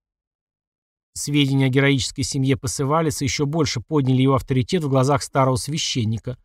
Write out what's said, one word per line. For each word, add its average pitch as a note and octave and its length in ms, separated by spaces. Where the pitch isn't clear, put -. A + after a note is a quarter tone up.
Сведения C#3 480
о - 20
героической C3+ 540
семье C3+ 340
Пасывалиса D3 680
ещё C#3+ 200
больше D3 360
подняли C3 420
его C3+ 140
авторитет C#3 480
в C#3+ 40
глазах C3 360
старого C3 320
священника, B2 880